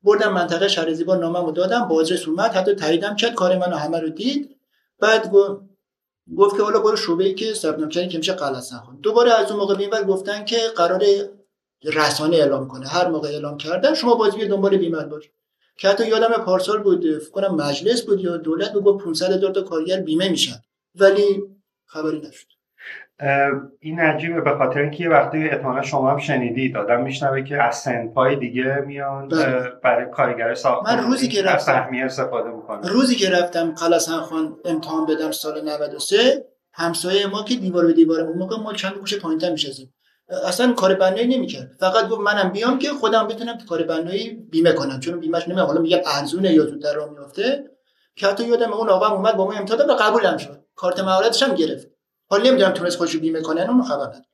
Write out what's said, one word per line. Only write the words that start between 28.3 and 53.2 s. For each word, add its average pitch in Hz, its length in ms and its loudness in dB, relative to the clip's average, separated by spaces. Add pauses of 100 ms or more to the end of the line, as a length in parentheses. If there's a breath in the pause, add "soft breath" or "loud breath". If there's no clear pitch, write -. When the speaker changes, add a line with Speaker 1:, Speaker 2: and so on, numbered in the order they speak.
Speaker 2:
دیگه 131 500 -4
میان، 139 420 -8
Speaker 1:
بله. 156 160 0
Speaker 2:
اه، 127 240 -2 (140)
برای 120 280 0
کارگر 117 440 -2
ساختمانی 208 480 0
Speaker 1:
من 240 80 -2
روزی 262 180 0
که 208 120 -2
Speaker 2:
از 190 60 0
Speaker 1:
رفتم، 147 260 2
Speaker 2:
سهمیه 127 320 -2
استفاده 120 460 -4
می‌کنن. 113 380 -10
Speaker 1:
روزی 247 260 2
که 190 160 0
رفتم 175 400 0
قلعه‌سنخان 160 920 -2
امتحان 160 420 -4
بدم 156 240 -2
سال 151 380 -8
نود 147 260 -6
و - 40 -14
سه، 240 460 2 (280)
همسایهٔ 175 540 -2
ما 208 180 -6
که 247 100 -2
دیوار 175 320 0
به 165 60 6
دیوار، 160 280 6
اون 165 180 -4
موقع 190 180 -4
ما 214 160 -8
چند 190 200 -6
گوشه 202 260 -6
پایین‌تر 165 320 -2
می‌شستیم، 131 440 -6 (520)
اصلاً 233 260 2
کار 190 220 4
بنایی 208 420 2
نمی‌کرد، - 340 -6 (100)
فقط 196 280 2
گفت 220 120 -2
منم 202 280 2
بیام 233 300 0
که 285 100 -2
خودم 226 400 0
بتونم 226 300 -8 (100)
کار 165 140 -2
بنایی 175 480 -4 (200)
بیمه 165 220 4
کنم، 135 280 -2
چون 170 200 -6
بیمه‌اش 165 280 -2
نمی‌دونم 185 180 2
حالا 156 140 0
می‌گم 165 200 2 (200)
ارزونه 170 320 0
یا 151 140 6
زودتر 147 280 -4
راه 151 160 -6
میفته، 202 540 -6 (520)
که 196 100 0
حتی 202 180 2
یادم 233 280 2
اون 214 160 -2
آقا 196 180 4
هم 208 100 2
اومد 202 200 2
با 190 80 2
ما 202 80 -2
امتحان 208 260 -2
داد 285 120 4
و 247 40 6
قبولم 214 420 2
شد، - 280 -12 (100)
کارت 180 260 -2
مهارتش 190 420 2
هم 247 120 2
گرفت. 156 340 -4 (440)
حالا 226 180 4
نمی‌دونم 196 220 4
تونست 175 260 -4
خودشو 160 220 -2